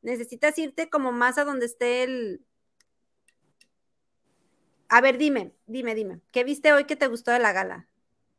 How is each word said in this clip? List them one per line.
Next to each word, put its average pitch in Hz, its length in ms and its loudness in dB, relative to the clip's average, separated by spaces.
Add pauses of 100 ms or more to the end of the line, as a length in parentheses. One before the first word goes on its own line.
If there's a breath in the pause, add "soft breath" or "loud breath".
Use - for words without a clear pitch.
Necesitas 240 560 -4
irte 320 300 -6
como 262 240 -2
más 247 260 2
a 285 60 2
donde 262 220 -4
esté 240 380 -2
el 247 400 -6 (2500)
A 233 120 8
ver, 254 180 4
dime, 269 340 0 (140)
dime, 233 280 -8
dime. 190 260 -8 (120)
¿Qué 247 120 0
viste 285 280 2
hoy 285 120 6
que 285 120 -6
te 277 120 0
gustó 233 220 -6
de 240 80 2
la 214 140 4
gala? 185 360 -6 (500)